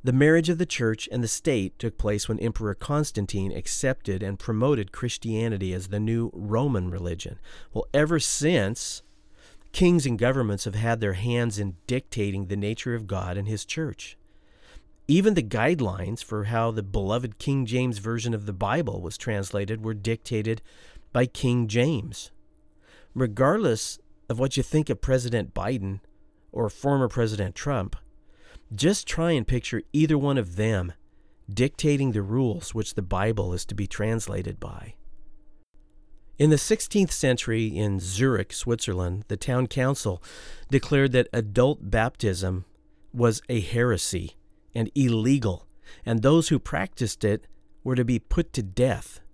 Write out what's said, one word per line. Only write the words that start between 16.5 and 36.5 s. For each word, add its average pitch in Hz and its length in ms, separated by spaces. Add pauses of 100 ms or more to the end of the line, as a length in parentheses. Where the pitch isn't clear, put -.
the 110 120
beloved 107 540
King 139 280
James 123 340
Version 113 340
of 104 120
the 101 80
Bible 104 480
was 85 160
translated 104 680
were 113 80
dictated 113 680 (520)
by 123 120
King 123 420
James. 120 640 (840)
Regardless 131 840 (280)
of 113 100
what 131 200
you 127 60
think 156 260
of - 100
President 120 540
Biden 98 480 (500)
or 113 180
former 139 380
President 107 480
Trump, 123 400 (800)
just 151 320
try 170 280
and 123 140
picture 120 440
either 151 260
one 139 200
of 90 180
them 98 380 (580)
dictating 135 600
the 104 120
rules 107 500
which 110 220
the 101 80
Bible 98 500
is 87 120
to 104 100
be 98 100
translated 104 760
by. - 360 (1400)
In 151 100
the 151 80